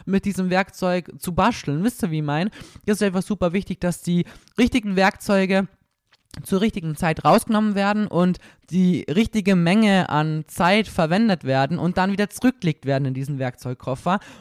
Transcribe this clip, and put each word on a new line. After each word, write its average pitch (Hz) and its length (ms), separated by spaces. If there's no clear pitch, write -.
mit 190 200
diesem 185 260
Werkzeug 185 680
zu 185 140
basteln. 180 520
Wisst - 180
ihr, 185 80
wie 156 80
ich 151 60
mein? 151 260
Das 208 120
ist - 60
einfach 190 200
super 180 300
wichtig, 190 280
dass 175 220
die 175 220
richtigen 214 380
Werkzeuge 190 720
zur 190 200
richtigen 165 340
Zeit 160 280
rausgenommen 214 500
werden 202 320
und 180 320
die 180 320
richtige 202 520
Menge 190 540
an 156 380
Zeit 196 420
verwendet 185 560
werden 135 340
und 175 200
dann 185 120
wieder 202 200
zurückgelegt - 560
werden 139 180
in 131 80
diesen 135 260
Werkzeugkoffer. 127 800